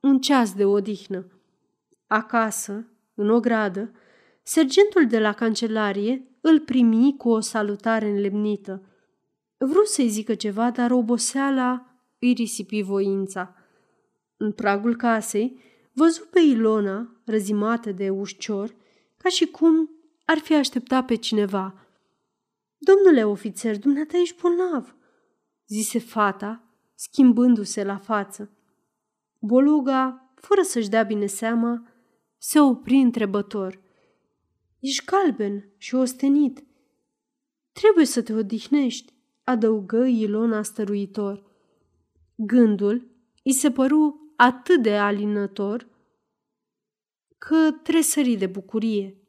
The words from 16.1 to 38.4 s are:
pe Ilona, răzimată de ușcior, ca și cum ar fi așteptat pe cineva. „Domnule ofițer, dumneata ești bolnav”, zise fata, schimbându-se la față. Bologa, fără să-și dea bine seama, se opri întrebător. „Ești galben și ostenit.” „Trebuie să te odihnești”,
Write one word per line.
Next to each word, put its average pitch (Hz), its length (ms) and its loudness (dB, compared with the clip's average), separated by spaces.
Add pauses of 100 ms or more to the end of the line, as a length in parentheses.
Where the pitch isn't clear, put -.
pe 359 100 4
Ilona, 220 840 0
răzimată 214 680 -2
de 190 180 -4
ușcior, 202 640 -8 (420)
ca - 120 -2
și 359 180 0
cum 320 440 2 (340)
ar 320 140 0
fi 311 160 -2
așteptat 262 500 -2
pe 240 100 -2
cineva. 202 720 -4 (920)
„Domnule 370 460 6
ofițer, 208 540 -4
dumneata 285 380 -2
ești 349 240 -2
bolnav”, 349 560 -2 (680)
zise 214 320 -4
fata, 208 680 -4 (300)
schimbându-se 240 880 2
la 196 120 -6
față. 202 540 -6 (920)
Bologa, 262 920 0
fără 392 280 0
să-și 233 260 -2
dea 226 140 2
bine 208 240 -2
seama, 233 640 -4 (500)
se - 220 0
opri 262 340 2
întrebător. 202 840 0 (1000)
„Ești 269 260 -6
galben 214 720 -2
și - 180 -12
ostenit.” 269 720 0 (1080)
„Trebuie 370 320 4
să 240 180 -2
te 226 100 -8
odihnești”, 220 800 -2 (320)